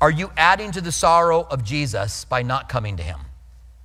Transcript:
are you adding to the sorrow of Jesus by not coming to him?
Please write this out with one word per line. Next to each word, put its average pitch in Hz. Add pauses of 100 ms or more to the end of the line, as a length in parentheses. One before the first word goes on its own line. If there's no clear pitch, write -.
are 151
you 180
adding 190
to 185
the 170
sorrow 170
of 131
Jesus 107
by 123
not 127
coming 104
to 82
him? 80 (640)